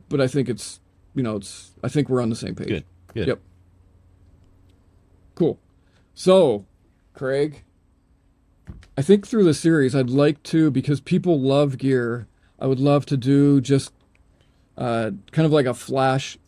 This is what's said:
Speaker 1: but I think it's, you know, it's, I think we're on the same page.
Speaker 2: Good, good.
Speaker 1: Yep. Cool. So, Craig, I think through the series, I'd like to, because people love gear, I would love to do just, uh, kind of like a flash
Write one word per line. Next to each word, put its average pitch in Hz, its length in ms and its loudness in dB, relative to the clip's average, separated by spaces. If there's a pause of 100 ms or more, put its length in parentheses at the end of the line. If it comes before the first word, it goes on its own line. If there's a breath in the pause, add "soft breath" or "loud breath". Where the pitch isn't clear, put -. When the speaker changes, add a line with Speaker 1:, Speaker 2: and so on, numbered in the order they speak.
Speaker 1:
but 147 120 -2
I 131 60 2
think 127 220 -4
it's, - 320 -12 (340)
you 135 80 -4
know, 110 140 -4
it's, - 360 -14 (120)
I 127 40 -6
think 143 200 -2
we're 127 120 0
on 117 100 -2
the 117 60 -4
same - 200 -10
page. - 120 -10
Speaker 2:
Good, 95 160 -6 (300)
good. 101 140 -4
Speaker 1:
Yep. - 120 -4 (1900)
Cool. - 240 0 (560)
So, 156 500 4 (500)
Craig, 139 480 -4 (1300)
I 135 60 -4
think 196 240 2
through 214 180 2
the 156 100 4
series, 143 400 2
I'd 127 160 0
like 143 340 0
to, 160 260 2
because 135 300 -2
people 175 400 0
love 135 380 0
gear, 120 480 -2 (320)
I - 80 -6
would 131 140 0
love 143 260 2
to 147 100 -2
do 139 440 4
just, 135 320 0 (840)
uh, 113 360 -4 (200)
kind 160 140 2
of 147 60 2
like 143 140 2
a 123 80 -2
flash 131 720 -2